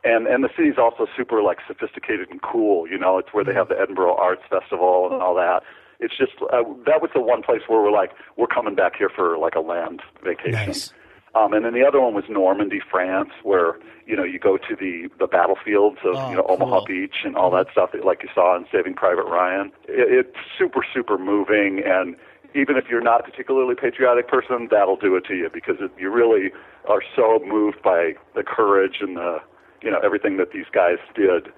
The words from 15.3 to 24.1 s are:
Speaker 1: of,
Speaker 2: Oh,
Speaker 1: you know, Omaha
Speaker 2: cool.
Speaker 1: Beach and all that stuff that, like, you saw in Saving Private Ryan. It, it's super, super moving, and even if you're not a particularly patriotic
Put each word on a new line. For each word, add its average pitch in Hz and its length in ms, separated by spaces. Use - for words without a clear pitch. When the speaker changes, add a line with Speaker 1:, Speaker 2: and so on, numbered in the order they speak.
Speaker 1:
of, 90 120
Speaker 2:
Oh, 131 140
Speaker 1:
you 92 60
know, 92 120
Omaha 92 300
Speaker 2:
cool. 101 80
Speaker 1:
Beach 95 380
and 90 120
all 90 160
that 92 180
stuff 92 220
that, 87 120
like, 92 200
you - 100
saw 90 220
in 85 160
Saving 92 220
Private 90 320
Ryan. 92 440
It, 127 400
it's - 100
super, - 340
super 107 260
moving, 98 680
and 92 320
even 139 220
if 127 120
you're 120 140
not 120 180
a - 20
particularly 127 540
patriotic 123 500